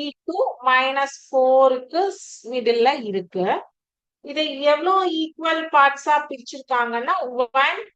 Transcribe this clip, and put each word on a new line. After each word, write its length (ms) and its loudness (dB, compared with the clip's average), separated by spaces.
to 140 -6
மைனஸ் 520 0
ஃபோருக்கு 760 2
மிடில்ல 440 0
இருக்கு. 420 -4
இதை 140 -2
எவ்வளோ 340 2
ஈக்குவல் 420 -4
பார்ட்ஸா 400 4
பிரிச்சிருக்காங்கன்னா, 880 -4
ஒன், 280 0